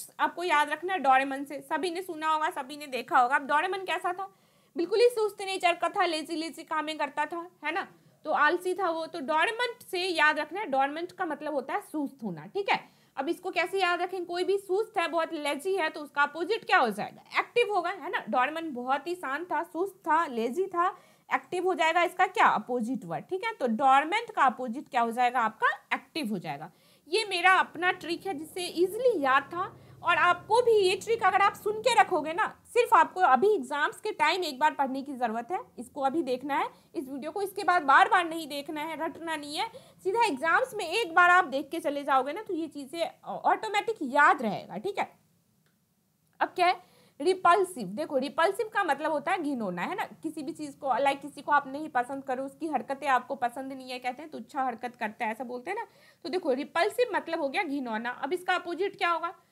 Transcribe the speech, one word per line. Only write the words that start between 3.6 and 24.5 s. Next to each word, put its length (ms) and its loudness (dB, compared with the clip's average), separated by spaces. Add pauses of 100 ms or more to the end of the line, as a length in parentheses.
कैसा 360 -2
था? 220 -12 (420)
बिल्कुल 220 0
ही 100 8
सुस्त 320 -2
नेचर 320 0
का 160 -2
था, 160 0
लेजी 300 -4
लेजी 280 -8
कामें 340 -4
करता 280 -4
था, 240 -8 (160)
है 60 -2
ना, 160 -4 (380)
तो 60 -2
आलसी 420 2
था 160 -2
वो। 160 -4
तो 140 -10
डोरमेंट 720 -2
से 160 -2
याद 320 2
रखना 200 -6
है, 60 -6
डोरमेंट 460 -2
का 140 -6
मतलब 280 -6
होता 200 -4
है 80 -4
सुस्त 420 -6
होना, 220 -8
ठीक 240 -4
है। 200 -2 (280)
अब 120 -4
इसको 220 -6
कैसे 300 -2
याद 200 2
रखें? 240 -6
कोई 180 -4
भी 140 2
सुस्त 400 -2
है, 100 2
बहुत 260 -2
लेजी 420 -2
है, 140 0
तो 100 -8
उसका 240 0
अपोजिट 420 -2
क्या 120 4
हो 120 4
जाएगा? 500 -6
एक्टिव 340 0
होगा, 160 0
है 200 -8
ना। 100 -4 (100)
डोरेमन 440 0
बहुत 340 -2
ही 80 -4
शांत 360 -6
था, 120 0
सुस्त 320 -6
था, 300 2
लेजी 400 -2
था, 320 0 (380)
एक्टिव 280 -4
हो 100 2
जाएगा 300 4
इसका 240 2
क्या? 200 4
अपोजिट 580 0
वर्ड, 200 -6
ठीक 180 -6
है। 100 -4
तो 140 -2
डोरमेंट 640 4
का 120 2
अपोजिट 460 -2